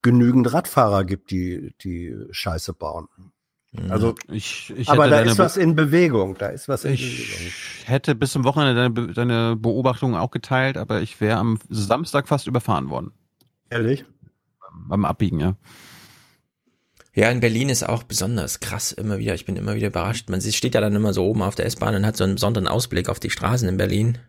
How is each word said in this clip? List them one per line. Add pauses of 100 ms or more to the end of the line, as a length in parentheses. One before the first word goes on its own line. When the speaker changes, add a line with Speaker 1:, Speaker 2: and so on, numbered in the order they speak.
Speaker 1:
genügend
Radfahrer
gibt,
die,
die (160)
Scheiße
bauen. (640)
Speaker 2:
Mhm.
Speaker 1:
Also, (160)
Speaker 2:
Ich,
ich
Speaker 1:
aber
Speaker 2:
hätte
Speaker 1:
da
Speaker 2:
deine
Speaker 1:
ist
Speaker 2:
Be-
Speaker 1:
was
in
Bewegung,
da
ist
was
in
Speaker 2:
Ich
Speaker 1:
Bewegung. (340)
Speaker 2:
hätte
bis
zum
Wochenende
deine
Be-,
deine
Beobachtung
auch
geteilt,
aber
ich
wäre
am (100)
Samstag
fast
überfahren
worden. (580)
Speaker 1:
Ehrlich? (840)
Speaker 2:
Beim
Abbiegen,
ja. (1600)
Speaker 3:
Ja,
in
Berlin
ist
auch
besonders
krass
immer
wieder.
Ich
bin
immer
wieder
überrascht.
Man
sieht,
steht
ja
dann
immer
so
oben
auf
der
S-Bahn
und
hat
so
einen
besonderen
Ausblick
auf
die
Straßen
in
Berlin. (100)